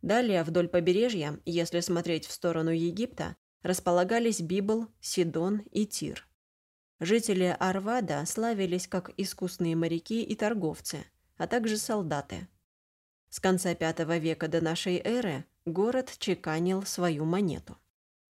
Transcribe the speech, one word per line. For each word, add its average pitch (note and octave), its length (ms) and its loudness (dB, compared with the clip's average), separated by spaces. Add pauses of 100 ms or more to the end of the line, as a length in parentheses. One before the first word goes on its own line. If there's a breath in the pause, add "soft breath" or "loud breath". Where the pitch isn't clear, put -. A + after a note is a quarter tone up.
Далее, G#3 420 2
вдоль E3+ 260 2
побережья, F3+ 760 2
если E3+ 360 0
смотреть E3+ 460 0
в - 60 -12
сторону E3 380 0
Египта, E3+ 640 -2 (260)
располагались F#3 800 2
Библ, G3+ 480 0 (120)
Сидон F3 580 0 (120)
и G#3 160 0
Тир. - 400 -8 (720)
Жители F#3 580 2
Арвада F#3+ 680 0
славились G3 640 -2
как F3+ 280 -4
искусные F3+ 600 -2
моряки E3 460 0
и A3+ 120 -4
торговцы, F#3 720 -2 (320)
а E3+ 100 -4
также A3 300 0
солдаты. F3+ 720 -4 (800)
С - 120 -12
конца F#3 340 2
пятого E3 440 0
века D#3+ 300 -2
до E3 120 2
нашей E3+ 380 0
эры G#3+ 460 -2 (200)
город G#3 540 0
чеканил F3+ 640 0
свою E3 400 0
монету. F3 540 0 (600)